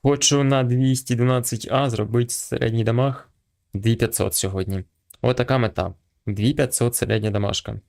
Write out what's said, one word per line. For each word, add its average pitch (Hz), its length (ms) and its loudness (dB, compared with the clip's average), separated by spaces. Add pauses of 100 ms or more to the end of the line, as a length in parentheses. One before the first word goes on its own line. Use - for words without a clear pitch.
Хочу 143 400 2
на 135 200 4
двісті 127 520 2
дванадцять 123 560 0
А 135 180 2
зробити 113 400 0
середній - 540 -2
дамаг. 127 460 0 (440)
Дві 110 220 2
п'ятсот 107 400 -2
сьогодні. 95 480 -4 (380)
Отака 123 360 2
мета. 92 360 -2 (320)
Дві 107 280 0
п'ятсот 123 420 0
середня 107 360 -2
дамажка. 101 580 -4